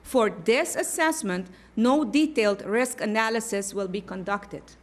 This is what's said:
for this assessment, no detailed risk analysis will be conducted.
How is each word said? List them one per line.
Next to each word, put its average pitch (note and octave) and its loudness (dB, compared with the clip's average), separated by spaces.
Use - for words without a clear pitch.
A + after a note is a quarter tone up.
for A3 2
this A3+ 0
assessment, A3 -2
no B3+ 4
detailed A3+ 2
risk A#3+ 0
analysis A3 -2
will G3 -2
be G3+ -4
conducted. F#3+ -8